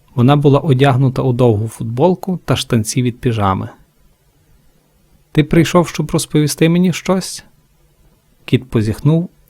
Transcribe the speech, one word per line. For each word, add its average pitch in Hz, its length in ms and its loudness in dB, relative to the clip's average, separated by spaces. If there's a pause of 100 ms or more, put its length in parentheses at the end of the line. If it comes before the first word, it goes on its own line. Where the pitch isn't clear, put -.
(140)
Вона 131 220 4
була 143 220 4
одягнута 131 640 2
у 131 100 0
довгу 117 360 0
футболку 156 760 -2
та 131 120 -2
штанці 120 460 -2
від 123 180 -4
піжами. 107 480 -2 (1600)
«Ти 151 120 2
прийшов, 165 440 2
щоб - 220 -6
розповісти 151 580 0
мені 175 240 2
щось?» - 520 -6 (1000)
Кіт - 260 -2
позіхнув, 139 600 0 (200)